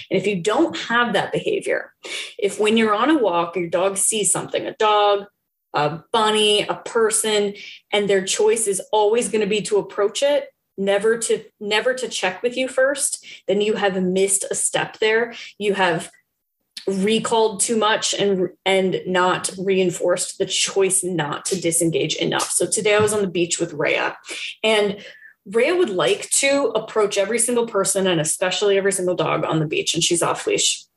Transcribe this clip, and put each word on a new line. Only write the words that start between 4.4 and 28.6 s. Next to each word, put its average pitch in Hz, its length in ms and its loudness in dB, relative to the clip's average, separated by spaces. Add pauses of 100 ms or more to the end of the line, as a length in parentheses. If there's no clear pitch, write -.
a - 100 -8
dog, 208 500 4 (460)
a 151 300 -2 (100)
bunny, 214 500 2
a 175 120 -4
person, 208 800 0 (380)
and 208 160 2
their 190 160 2
choice 220 420 2
is 190 160 -2 (100)
always 214 360 2
gonna 214 180 0
be 208 160 0
to 208 160 0
approach 202 440 -2
it, 285 260 2 (280)
never 196 420 2
to, 226 260 -2 (160)
never 214 340 0
to 240 140 -6
check - 340 -4
with 240 140 -2
you 262 100 -2
first, 269 580 -2 (220)
then 202 140 2
you 208 140 0
have 190 280 0
missed 190 480 0
a 196 60 -2
step - 420 -4
there. 226 340 0 (260)
You 202 160 0
have 185 360 0 (760)
recalled 214 720 0
too 233 160 0
much 214 380 0
and, 190 360 0 (140)
and 190 420 2
not 180 520 0
reinforced 185 800 0
the 190 80 0
choice 190 580 0
not 160 420 -4
to 185 140 -2
disengage 165 560 0
enough. 156 340 -2
So - 160 0
today 208 280 0
I 214 60 4
was 214 120 4
on 214 100 0
the 190 60 0
beach 170 300 -2
with 165 140 -4
Rhea, 139 440 -2 (460)
and 208 360 2 (480)
Rhea 233 280 2
would 349 160 2
like 180 400 0
to 277 440 2
approach 214 440 0
every 202 200 0
single 240 280 0
person 196 400 0
and 175 140 2
especially 190 560 0